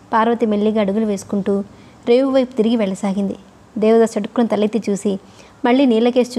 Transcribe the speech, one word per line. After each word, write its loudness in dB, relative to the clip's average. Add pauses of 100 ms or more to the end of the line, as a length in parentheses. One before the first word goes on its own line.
(120)
పార్వతి 2
మెల్లిగా 0
అడుగులు -2
వేసుకుంటూ -4 (440)
రేవు 2
వైపు 0
తిరిగి 0
వెళ్ళసాగింది. -4 (420)
దేవదాస్ 2
చటుక్కున -2
తలెత్తి -2
చూసి -2 (460)
మళ్ళీ 4
నీళ్లకేసి 2